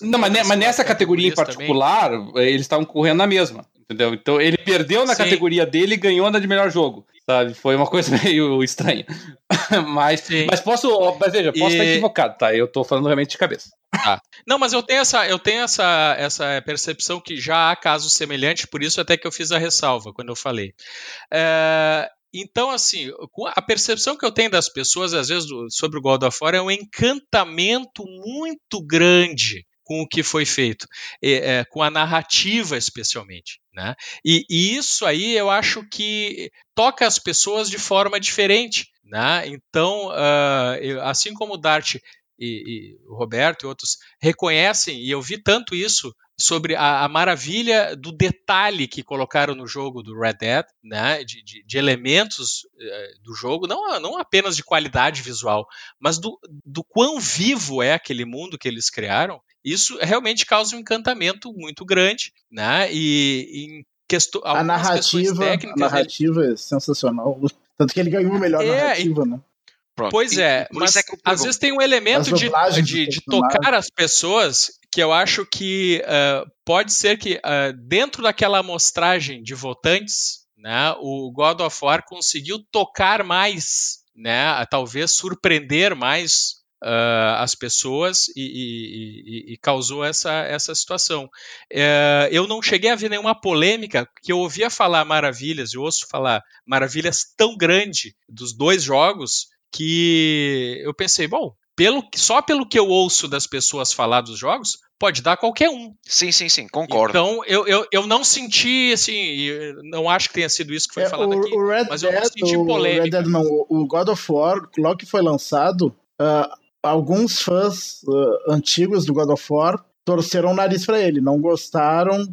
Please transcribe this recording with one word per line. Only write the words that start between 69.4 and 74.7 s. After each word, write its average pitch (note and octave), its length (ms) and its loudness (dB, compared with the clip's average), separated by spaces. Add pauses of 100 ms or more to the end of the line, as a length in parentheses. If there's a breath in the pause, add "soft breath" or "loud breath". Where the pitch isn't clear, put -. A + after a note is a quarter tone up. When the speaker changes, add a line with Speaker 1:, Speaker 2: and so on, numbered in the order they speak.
Speaker 4:
Pronto, G#2+ 140 -2
Speaker 2:
Pois A3+ 220 2
Speaker 4:
e, F#3+ 100 2
Speaker 2:
é, C#3 220 2
Speaker 4:
e - 100 -12
por D#3+ 100 -2
isso F#3 100 2
Speaker 2:
mas - 20 2
Speaker 4:
é G3+ 60 4
que - 100 -16
eu - 40 -10
Speaker 2:
às - 60 -20
Speaker 4:
pergunto. F#3 220 0
Speaker 2:
vezes B3 140 -2
tem C#4 140 0
um C#4 80 0
elemento A3+ 540 2
Speaker 3:
As F3 40 4
Speaker 2:
de, A3+ 60 2
Speaker 3:
dublagens E3 420 2
Speaker 2:
de, D#3 200 -2
Speaker 3:
dos C#3+ 80 -4
Speaker 2:
de D3+ 80 -6
Speaker 3:
personagens. B2+ 320 2
Speaker 2:
tocar B3 200 2
as G3+ 140 0
pessoas E3 800 0 (260)